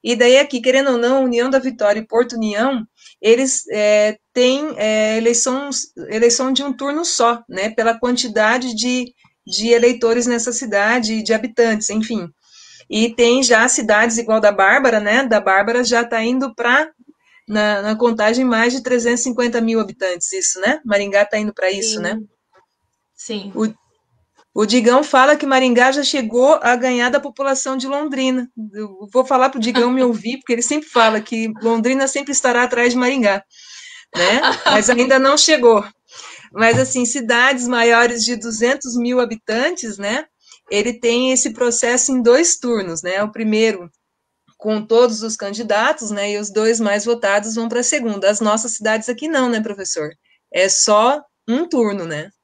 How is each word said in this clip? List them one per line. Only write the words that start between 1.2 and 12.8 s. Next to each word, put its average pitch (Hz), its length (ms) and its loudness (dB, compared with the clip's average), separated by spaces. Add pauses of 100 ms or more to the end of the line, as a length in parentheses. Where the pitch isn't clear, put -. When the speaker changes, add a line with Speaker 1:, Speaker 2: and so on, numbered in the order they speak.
Speaker 1:
União 240 260 0
da 269 80 2
Vitória 220 420 0
e 220 60 -14
Porto 240 300 0
União, 220 500 -2 (340)
eles, 240 500 2
é, 208 480 2 (140)
têm, 262 460 0
é, 214 400 0
eleições, 262 760 -2 (160)
eleição 240 440 2
de 262 100 -2
um 285 100 -6
turno 285 320 -4
só, 233 420 0
né? 190 240 -6
Pela 226 280 -2
quantidade 240 760 -2
de, 247 380 -4 (340)
de 220 220 -6
eleitores 233 580 2
nessa 240 260 -2
cidade, 220 720 -2
de 220 120 0
habitantes, 220 560 -2
enfim. 214 400 -4 (580)